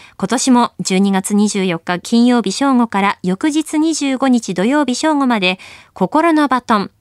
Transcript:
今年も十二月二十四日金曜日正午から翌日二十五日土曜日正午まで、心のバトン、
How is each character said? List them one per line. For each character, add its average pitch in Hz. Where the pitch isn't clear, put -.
今 190
年 262
も 240
十 185
二 196
月 190
二 208
十 196
四 170
日 175
金 233
曜 247
日 196
正 277
午 240
か 196
ら 202
翌 190
日 311
二 320
十 277
五 269
日 233
土 180
曜 277
日 247
正 311
午 277
ま 240
で、 185
心 320
の 302
バ 247
ト 220
ン、 196